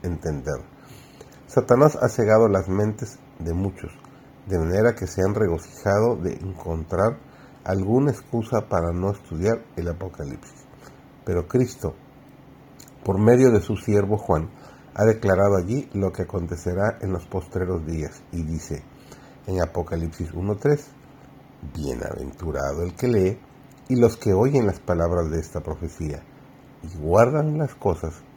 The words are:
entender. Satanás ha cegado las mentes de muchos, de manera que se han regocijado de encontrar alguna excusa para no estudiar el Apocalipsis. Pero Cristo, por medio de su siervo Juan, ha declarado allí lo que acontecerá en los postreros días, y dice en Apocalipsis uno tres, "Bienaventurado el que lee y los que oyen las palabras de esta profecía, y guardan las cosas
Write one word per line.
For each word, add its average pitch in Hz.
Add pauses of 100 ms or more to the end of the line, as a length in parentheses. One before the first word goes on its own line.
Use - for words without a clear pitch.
entender. 78 (760)
Satanás 135
ha 123
cegado 110
las 95
mentes 104 (180)
de 82
muchos, 95 (560)
de 95
manera 98
que 92
se 92
han 98
regocijado 104
de 87
encontrar 90 (420)
alguna 104
excusa -
para 85
no 90
estudiar 101 (120)
el 87
Apocalipsis. 85 (600)
Pero 87
Cristo, 123 (1080)
por 95
medio 123
de 104
su 107
siervo 101
Juan, 80 (420)
ha 104
declarado 101
allí 98
lo 98
que 90
acontecerá 90
en 95
los 85
postreros 90
días, 78
y 85
dice 80 (640)
en 92
Apocalipsis 82
uno 98
tres, 143 (880)
"Bienaventurado 69
el 87
que 120
lee 107 (500)
y 127
los 120
que 101
oyen 123
las 92
palabras 85
de 80
esta 78
profecía, 78 (580)
y 87
guardan 127
las 151
cosas 82 (220)